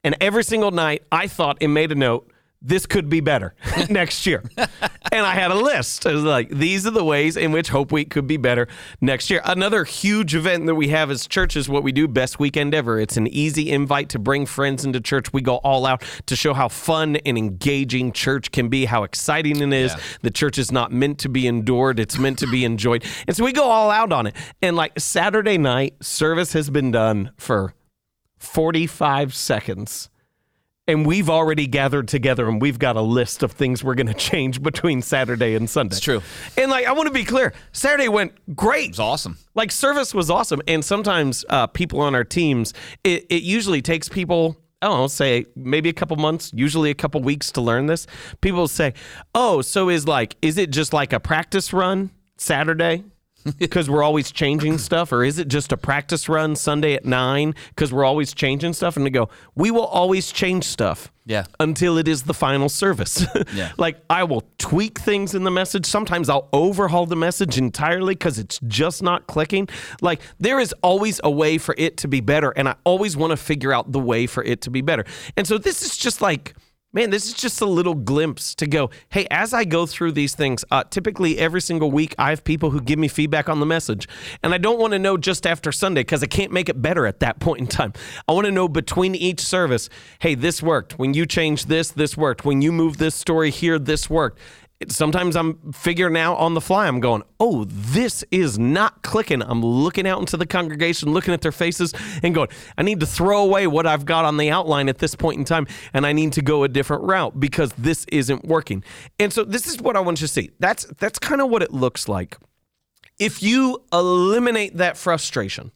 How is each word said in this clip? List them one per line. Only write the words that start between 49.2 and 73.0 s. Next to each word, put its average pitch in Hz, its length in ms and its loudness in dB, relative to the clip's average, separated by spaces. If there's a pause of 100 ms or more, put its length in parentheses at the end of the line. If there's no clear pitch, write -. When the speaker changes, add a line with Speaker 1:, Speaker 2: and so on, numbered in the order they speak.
Speaker 1:
"Oh, 220 260 2
so 185 300 0
is, 160 180 0
like, 127 320 0
is 156 160 0
it 180 140 0
just 147 240 0
like 139 180 0
a 117 80 0
practice 165 540 -2
run 190 360 0 (280)
Saturday?" 165 680 0 (400)
Speaker 2:
<laughs> 147 260 -4
Speaker 1:
'Cause 165 180 0
we're 147 140 4
always 151 300 2
changing 151 460 0
stuff, 165 340 -2
or 123 120 2
is 147 140 0
it 170 80 -4
just 139 260 -2
a 123 40 0
practice 143 520 -2
run 156 280 2
Sunday 147 380 2
at 131 120 -4
nine 135 480 0 (220)
'cause 139 160 0
we're 135 120 2
always 139 300 2
changing 143 380 -2
stuff? 170 240 -2
And 139 100 0
they 139 40 0
go, 123 200 0 (240)
"We 190 160 2
will 233 160 2
always 185 460 2
change 185 320 0
stuff - 480 -4 (120)
Speaker 2:
Yeah. 107 200 -2 (160)
Speaker 1:
until 160 360 2
it 160 120 2
is 139 160 0
the 156 100 -2
final 139 340 2
service." 165 560 0 (160)
<laughs> - 140 -4
Speaker 2:
Yeah. 196 240 -4
Speaker 1:
Like, 165 200 0 (120)
I 180 140 2
will 135 180 -2 (160)
tweak 208 400 0
things 196 380 0
in 185 80 -2
the 185 80 2
message. 185 340 0
Sometimes 175 420 0
I'll 139 240 0
overhaul 175 540 2
the 165 100 -2
message 170 400 0
entirely 170 600 0
'cause 135 240 -2
it's - 260 -8
just 147 380 0
not 180 240 0
clicking. 185 400 -2 (340)
Like, 170 180 0 (200)
there 247 180 2
is 226 240 0
always 196 400 2
a 147 80 4
way 156 280 2
for - 200 -4
it 160 200 -2
to 151 100 -6
be 135 120 2
better, 143 300 2
and 139 180 0
I - 60 -2 (100)
always 185 320 2